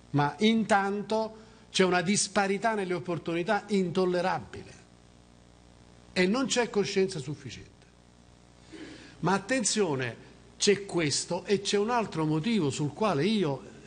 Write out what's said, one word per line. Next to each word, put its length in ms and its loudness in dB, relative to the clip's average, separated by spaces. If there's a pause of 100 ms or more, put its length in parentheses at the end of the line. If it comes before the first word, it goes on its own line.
(100)
ma 300 0
intanto 960 2 (340)
c'è 140 4
una 180 2
disparità 720 0
nelle 180 -2
opportunità 760 -2
intollerabile 1080 0 (1400)
e 140 4
non 180 2
c'è 240 2
coscienza 520 0
sufficiente. 500 -12 (1500)
Ma 140 0
attenzione, 920 0 (340)
c'è 280 2
questo 580 -2
e 180 0
c'è 160 0
un 120 0
altro 340 0
motivo 460 2
sul 220 -2
quale 320 0
io, 380 0 (240)